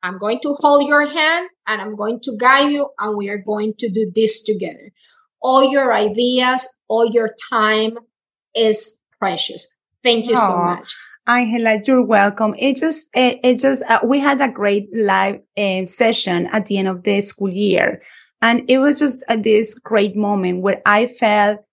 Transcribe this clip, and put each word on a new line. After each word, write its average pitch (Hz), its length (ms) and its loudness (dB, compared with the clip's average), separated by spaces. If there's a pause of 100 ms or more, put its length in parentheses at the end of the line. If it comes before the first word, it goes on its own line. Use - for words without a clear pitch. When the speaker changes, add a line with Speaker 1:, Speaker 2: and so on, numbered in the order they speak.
Speaker 1:
I'm 185 140 -8
going 214 240 -4
to 285 120 -2
hold 285 340 0
your 294 180 2
hand 330 440 -2 (180)
and 208 140 -4
I'm 208 140 -10
going 220 260 -6
to 233 160 -10
guide 269 340 4
you 285 180 -4 (100)
and 208 180 -6
we 196 120 -6
are 208 80 -6
going 214 420 -4
to 233 100 -4
do 202 240 -2
this 220 300 2
together." 196 480 -6 (500)
All 262 300 4
your 269 220 2
ideas, 247 720 0 (220)
all 226 180 2
your 220 240 0 (200)
time 220 480 0 (580)
is 220 460 -2 (180)
precious. - 480 -6 (340)
Thank 233 260 2
you 240 100 2
so 202 160 2
Speaker 2:
Aw. 175 220 0
Speaker 1:
much. - 200 -10 (320)
Speaker 2:
Angela, 226 580 0
you're 254 200 4
welcome. 208 520 2
It 277 200 0
just, 320 360 -4
it, 247 300 0
it 254 160 4
just, 269 300 0
uh, 226 140 6
we 269 160 2
had 277 220 0
a 262 60 2
great 202 460 -2
live, 196 480 0 (160)
um, 190 300 -2
session 190 600 0
at 214 200 -2
the 202 100 -2
end 190 100 0
of 180 160 -6
the 202 180 0
school 202 280 -4
year. 185 520 0 (420)
And 240 260 0
it 262 80 6
was 285 220 2
just, 262 300 -2
uh, 226 80 2
this 220 360 2
great 208 420 -2
moment 196 460 -2
where 190 240 -2
I 208 220 4
felt 208 540 0 (120)